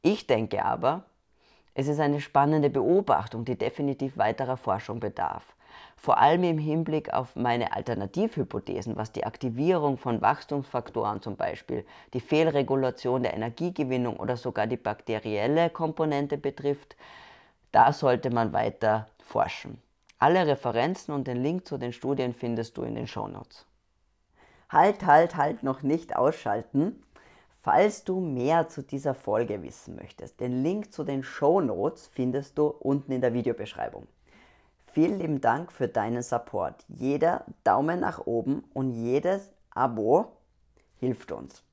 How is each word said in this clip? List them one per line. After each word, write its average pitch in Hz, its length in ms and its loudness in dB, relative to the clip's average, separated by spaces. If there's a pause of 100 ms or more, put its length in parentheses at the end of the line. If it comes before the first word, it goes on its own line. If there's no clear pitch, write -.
Ich 208 260 2
denke 107 380 0
aber, 143 400 0 (680)
es 135 140 -2
ist 147 120 0
eine 147 220 2
spannende 143 480 4
Beobachtung, 127 760 2
die 123 120 -4
definitiv 135 600 -4
weiterer 120 400 0
Forschung 110 420 -4
bedarf. - 560 -6 (400)
Vor - 240 2
allem 165 240 6
im 165 160 2
Hinblick 156 540 -2
auf - 220 -2
meine 120 380 0
Alternativhypothesen, 110 1200 -4
was 107 160 -8
die - 120 -6
Aktivierung 139 720 0
von 117 240 -2
Wachstumsfaktoren 120 1000 -2
zum 101 160 -10
Beispiel, 98 480 -6 (280)
die 127 60 -4
Fehlregulation 135 1040 0
der 113 100 -2
Energiegewinnung 123 840 -4
oder 123 200 -4
sogar 113 300 -2
die 120 100 -4
bakterielle 110 920 0
Komponente 151 680 -2
betrifft, 143 580 -6 (800)
da 120 180 8
sollte 127 380 2
man 117 240 0
weiter 110 540 0 (120)
forschen. - 600 -4 (380)
Alle 170 280 4
Referenzen 139 680 -2
und 135 140 -4
den 123 160 -4
Link 170 240 -2
zu 143 100 -6
den 123 140 -6
Studien 131 420 -2
findest 117 440 -6
du - 60 -6
in 113 120 -6
den 117 120 -6
Shownotes. - 580 -12 (1040)
Halt, 196 360 4
halt, 170 300 8
halt, 156 280 -2
noch 135 180 -2
nicht 151 340 -2
ausschalten. 135 880 0 (680)
Falls 208 360 4
du 185 160 -2
mehr 156 480 2
zu - 120 -12
dieser 139 320 -4
Folge 107 480 -2
wissen - 360 -14
möchtest, - 420 -18
den 127 240 -2
Link 196 300 -4
zu 156 100 -8
den 139 180 -4
Shownotes 143 840 0
findest 127 500 -4
du 151 100 4
unten 139 440 -2
in 131 80 -2
der 123 140 2
Videobeschreibung. - 760 -4 (840)
Vielen 180 260 2
lieben 156 220 -2
Dank 131 320 0
für 127 160 -2
deinen 117 320 -2
Support. 117 640 -6
Jeder 139 560 0 (220)
Daumen 147 340 2
nach - 260 -4
oben 131 380 -2 (100)
und 131 200 -2
jedes 143 580 -2 (200)
Abo 120 600 2 (640)
hilft 123 380 -4
uns. 62 280 -14 (120)